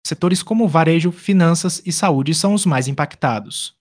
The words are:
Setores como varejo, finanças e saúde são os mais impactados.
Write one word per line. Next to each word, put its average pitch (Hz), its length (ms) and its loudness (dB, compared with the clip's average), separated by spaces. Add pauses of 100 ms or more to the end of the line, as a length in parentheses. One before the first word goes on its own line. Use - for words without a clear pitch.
Setores 175 340 -2
como 226 260 0
varejo, 160 440 2
finanças 175 760 0
e 180 60 -6
saúde 151 420 0
são 196 200 0
os 202 120 0
mais 131 220 0
impactados. 135 840 -6 (140)